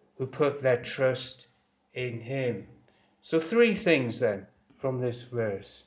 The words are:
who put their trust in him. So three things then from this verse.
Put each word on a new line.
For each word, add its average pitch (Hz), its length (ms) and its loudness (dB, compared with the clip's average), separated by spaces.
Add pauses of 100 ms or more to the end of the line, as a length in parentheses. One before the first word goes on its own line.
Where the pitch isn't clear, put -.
(180)
who 131 80 -4
put 143 340 0
their 127 220 2
trust - 640 -2 (480)
in 123 260 -6
him. 120 460 -4 (560)
So 160 180 0
three 226 340 4
things 135 460 2
then 104 260 0 (320)
from 131 220 -4
this 123 220 -4
verse. 110 640 -6